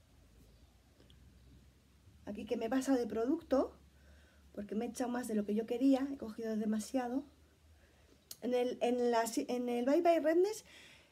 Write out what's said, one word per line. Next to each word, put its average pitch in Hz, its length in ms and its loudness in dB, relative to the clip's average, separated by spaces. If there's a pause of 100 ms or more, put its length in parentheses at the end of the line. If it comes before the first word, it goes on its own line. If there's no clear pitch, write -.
(2250)
Aquí 208 180 -10
que 233 140 -4
me 226 80 -4
he 220 40 -6
pasado 262 280 2
de 233 80 -2
producto, 269 680 0 (800)
porque 208 220 -8
me 220 100 -2
he 240 40 -4
echado 240 200 -4
más 247 200 -4
de 220 60 -4
lo 208 120 0
que 208 80 -2
yo 220 100 0
quería, 262 480 2
he 277 60 -8
cogido 220 400 -6
demasiado. 240 680 -2 (1160)
En 247 120 -2
el, 247 260 0
en 240 300 2
la, 226 120 4 (140)
en 247 320 -2
el 240 160 0
Bye 285 160 4
Bye 339 200 4
Redness, 349 440 2 (480)